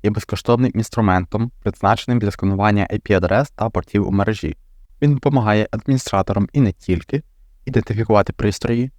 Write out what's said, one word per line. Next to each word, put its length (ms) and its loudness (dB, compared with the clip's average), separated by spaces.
є 80 0
безкоштовним 640 0
інструментом, 760 0
призначеним 560 0
для 120 0
сканування 600 0
I 100 -4
P 120 -2
адрес 380 2
та 200 -4
портів 380 -2
у 20 -2
мережі. 460 -2
Він 120 4
допомагає 560 2
адміністраторам 800 -2
і 80 0
не 120 2
тільки 500 -4
ідентифікувати 680 0
пристрої 680 -2